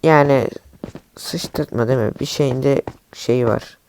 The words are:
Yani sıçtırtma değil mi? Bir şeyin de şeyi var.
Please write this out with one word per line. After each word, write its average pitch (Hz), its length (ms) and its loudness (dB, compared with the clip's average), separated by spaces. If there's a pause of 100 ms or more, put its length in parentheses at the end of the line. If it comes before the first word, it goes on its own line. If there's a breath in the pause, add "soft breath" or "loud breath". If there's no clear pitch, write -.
Yani 143 440 4 (680)
sıçtırtma - 680 -6
değil 131 120 0
mi? 107 200 0
Bir 135 60 -4
şeyin 131 380 -2
de 139 180 2 (320)
şeyi 123 340 0
var. - 300 -2 (120)